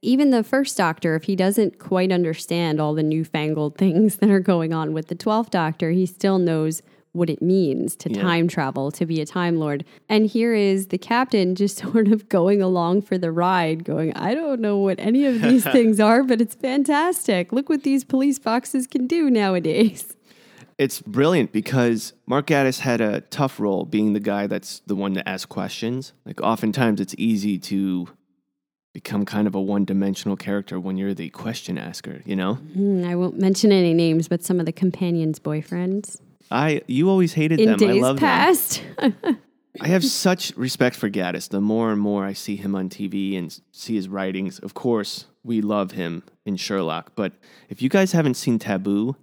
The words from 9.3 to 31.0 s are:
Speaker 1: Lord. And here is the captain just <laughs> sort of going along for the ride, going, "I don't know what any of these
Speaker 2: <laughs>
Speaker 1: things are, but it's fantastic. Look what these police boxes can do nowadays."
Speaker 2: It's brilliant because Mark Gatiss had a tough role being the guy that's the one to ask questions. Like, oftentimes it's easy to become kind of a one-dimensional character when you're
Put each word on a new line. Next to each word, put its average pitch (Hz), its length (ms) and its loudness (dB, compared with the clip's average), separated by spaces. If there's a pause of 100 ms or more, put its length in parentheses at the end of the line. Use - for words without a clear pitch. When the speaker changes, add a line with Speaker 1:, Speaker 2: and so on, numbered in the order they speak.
Speaker 1:
Lord. 151 280 -4 (240)
And 214 160 4
here 226 300 2
is 196 320 2
the 185 100 -4
captain 226 560 0
just 196 240 -2
<laughs> - 80 -12
sort 220 220 2
of 208 200 2
going 196 340 4
along 185 420 2
for 190 160 -2
the 170 120 -2
ride, 170 540 0
going, 160 300 -2
"I 180 180 -2
don't 285 280 -2
know 208 160 0
what 196 220 0
any 254 260 2
of 240 160 2
these 233 220 6
Speaker 2:
<laughs> - 80 0
Speaker 1:
things 226 280 6
are, 226 240 6
but 247 180 2
it's 220 140 -2
fantastic. 277 1000 0
Look 269 160 -2
what 294 140 0
these 269 200 2
police 269 360 0
boxes 254 480 -2
can 254 200 -2
do 320 220 2
nowadays." 190 840 2 (640)
Speaker 2:
It's 139 240 0
brilliant 135 480 2
because 117 640 0 (120)
Mark 135 220 -2
Gatiss 135 320 2
had 120 200 0
a 104 220 0
tough - 380 -4
role 95 260 0
being 107 280 0
the 104 60 0
guy 101 280 -2
that's - 400 -8
the 104 80 -6
one 98 180 -4
to 95 160 -4
ask 95 180 -8
questions. 113 680 -8 (120)
Like, - 160 -12
oftentimes 110 580 0
it's 98 200 -6
easy 104 400 0
to 95 480 -4 (840)
become 104 320 -6
kind 104 240 -2
of 95 60 -2
a 98 80 -4
one-dimensional 98 760 -2
character 98 440 -8
when 92 180 -6
you're 98 160 -4